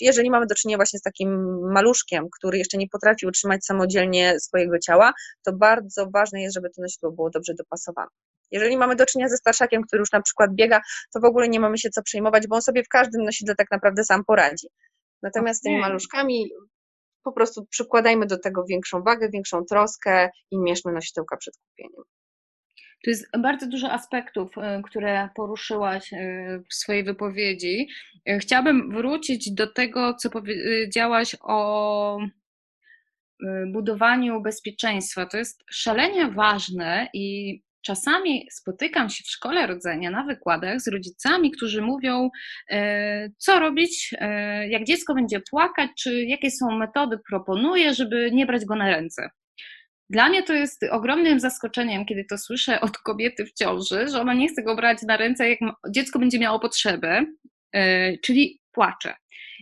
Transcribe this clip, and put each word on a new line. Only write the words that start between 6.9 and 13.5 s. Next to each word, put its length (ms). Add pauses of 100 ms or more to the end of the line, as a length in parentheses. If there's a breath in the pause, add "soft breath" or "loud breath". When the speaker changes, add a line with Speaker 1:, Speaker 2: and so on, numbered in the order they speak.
Speaker 1:
było 180
dobrze 240
dopasowane. 540 (420)
Jeżeli 260
mamy 200
do 100
czynienia 220
ze 80
starszakiem, 460
który 180
już 120
na 100
przykład 320
biega, 260 (340 loud breath)
to 60
w 40
ogóle 240
nie 120
mamy 180
się 120
co 120
przejmować, 440
bo 100
on 60
sobie 220
w 40
każdym 360
nosidle 300